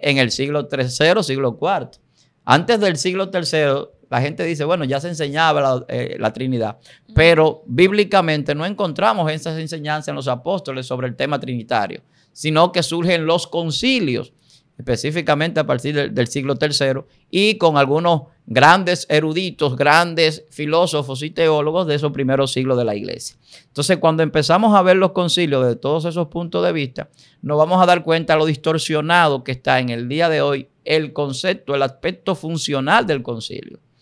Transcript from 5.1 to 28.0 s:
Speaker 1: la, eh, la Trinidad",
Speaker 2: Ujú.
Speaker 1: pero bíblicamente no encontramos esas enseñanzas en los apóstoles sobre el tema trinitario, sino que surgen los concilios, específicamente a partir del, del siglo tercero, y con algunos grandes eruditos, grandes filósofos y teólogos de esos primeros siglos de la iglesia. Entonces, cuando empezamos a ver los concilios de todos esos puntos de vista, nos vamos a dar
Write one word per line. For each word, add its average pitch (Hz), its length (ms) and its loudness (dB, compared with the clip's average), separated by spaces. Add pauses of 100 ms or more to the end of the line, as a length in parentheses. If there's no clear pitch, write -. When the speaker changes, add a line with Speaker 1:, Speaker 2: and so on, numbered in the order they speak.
Speaker 1:
la, 131 280 0
eh, 123 300 -6
la 110 140 -2
Trinidad", 120 460 -4 (260)
Speaker 2:
Ujú. - 100 -20
Speaker 1:
pero 160 520 4
bíblicamente 170 880 2
no 151 100 -6
encontramos 190 640 -2
esas 156 280 -6
enseñanzas 151 500 -8
en 147 60 -8
los 139 140 -6
apóstoles 131 580 -6
sobre 127 220 -6
el 120 80 -10
tema 139 220 -4
trinitario, 113 640 -4 (300)
sino 156 400 2
que 175 100 0
surgen 170 440 -2
los 170 200 0
concilios, 165 840 -2 (460)
específicamente 151 800 -2
a 143 60 -4
partir 135 280 -2
del, 143 200 -4
del 127 140 0
siglo 139 260 -4
tercero, 135 520 -2 (240)
y 208 280 2
con 160 180 4
algunos 151 460 2 (240)
grandes 175 640 4
eruditos, 156 640 0
grandes 156 760 2
filósofos 147 720 -2
y 151 60 -6
teólogos 156 580 0
de 147 100 0
esos 143 160 -2
primeros 135 400 0
siglos 131 260 0
de 123 80 0
la 107 80 -2
iglesia. - 420 -10 (300)
Entonces, 165 320 -2
cuando 160 240 2
empezamos 165 520 2
a 196 60 6
ver 185 160 6
los 185 160 2
concilios 165 540 0
de 120 100 0
todos 151 300 -2
esos 170 220 -4
puntos 170 360 -4
de 175 80 2
vista, 143 380 -6 (320)
nos 147 160 0
vamos 175 240 4
a 180 40 8
dar 175 180 4